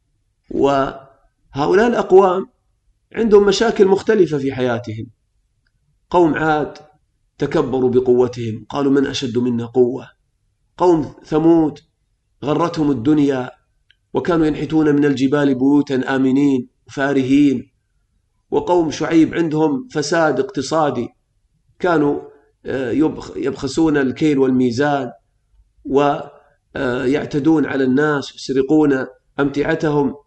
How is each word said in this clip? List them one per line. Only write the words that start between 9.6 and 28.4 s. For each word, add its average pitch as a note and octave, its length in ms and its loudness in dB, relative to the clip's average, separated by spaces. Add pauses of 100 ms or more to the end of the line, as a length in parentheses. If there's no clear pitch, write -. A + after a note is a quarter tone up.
قوة". B2 420 0 (680)
قوم D#3+ 380 2 (100)
ثمود D#3+ 540 2 (680)
غرتهم D3+ 460 -2
الدنيا C3+ 600 0 (640)
وكانوا D#3+ 320 0
ينحتون D3+ 480 0
من C#3+ 100 2
الجبال C#3 500 0
بيوتا C3+ 600 0
آمنين C3 520 0 (220)
فارهين. C#3 840 0 (760)
وقوم E3 400 0
شعيب D3+ 440 0
عندهم D3+ 560 -2
فساد D3+ 500 0
اقتصادي، C3+ 680 -4 (680)
كانوا، D3 420 0 (460)
آه، B2+ 240 -6
يبخ-، C#3 460 -4
يبخسون D3 600 -2
الكيل C#3 420 0
والميزان C3 720 0 (760)
و، C3+ 160 0 (760)
آه، C3 280 -4
يعتدون C#3+ 640 0
على C3+ 180 -2
الناس، C#3 500 0
يسرقون C3+ 720 0 (340)